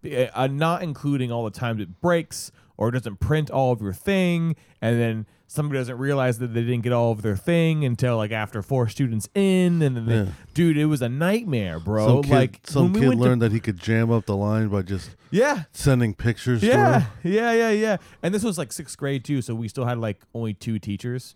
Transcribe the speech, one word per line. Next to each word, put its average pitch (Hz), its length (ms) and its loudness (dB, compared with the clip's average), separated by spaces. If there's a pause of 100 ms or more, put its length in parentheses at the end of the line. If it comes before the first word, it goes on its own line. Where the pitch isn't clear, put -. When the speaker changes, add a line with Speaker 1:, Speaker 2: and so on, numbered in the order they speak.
Speaker 1:
then, 127 300 -2
uh, 127 140 -2
not 156 360 -2
including 143 460 -4
all 117 140 -4
the 107 80 -6
times 117 300 -4
it 90 180 -10
breaks 170 520 -2 (260)
or 110 120 0
doesn't 117 300 -6
print 151 320 -2
all 131 220 2
of 107 80 -4
your 98 100 -4
thing, 170 640 0 (260)
and 117 180 0
then 113 260 -2 (200)
somebody 147 320 -4
doesn't 123 200 -6
realize 131 420 0
that 123 140 -6
they 117 100 0
didn't 120 200 0
get 123 100 0
all 117 180 4
of 104 100 -4
their 107 140 0
thing 160 480 0
until, 123 320 0
like, 107 160 -2
after 107 300 -4
four 123 260 0
students 113 480 -2
in, 185 460 2
and 135 160 2
then 113 80 -6
they, 113 140 2
Speaker 2:
Yeah. 101 60 0 (280)
Speaker 1:
dude, 160 240 4
it 151 80 2
was 151 160 2
a 117 80 -2
nightmare, 139 720 -2
bro. 107 260 2
Speaker 2:
Some 127 160 6
kid, 139 80 0
Speaker 1:
Like, 131 320 4
Speaker 2:
some - 200 2
Speaker 1:
when 180 100 4
we 214 80 2
Speaker 2:
kid 135 80 6
Speaker 1:
went 123 120 4
to 127 60 6
Speaker 2:
learned 123 140 4
that 113 100 2
he 113 80 0
could 104 180 -4
jam 113 320 0
up 117 160 2
the 101 120 -2
line 104 320 0
by 98 140 0
just 90 280 -8 (200)
Speaker 1:
Yeah. 240 320 2 (100)
Speaker 2:
sending 120 400 2
pictures 117 480 -2
to 208 60 2
Speaker 1:
Yeah, 254 340 4
Speaker 2:
her. 127 60 0 (220)
Speaker 1:
yeah, 226 220 0
yeah, 226 200 2
yeah. 214 260 0 (260)
And 175 100 -2
this 208 100 -2
was, 202 140 -2
like, 156 140 -8
sixth - 260 -14
grade 139 280 -4
too, 143 160 -2
so 117 120 -6
we 113 140 -6
still 120 180 -6
had, 120 120 -2
like, 110 240 -4 (120)
only 113 200 -4
two 110 260 -6
teachers, 120 560 -8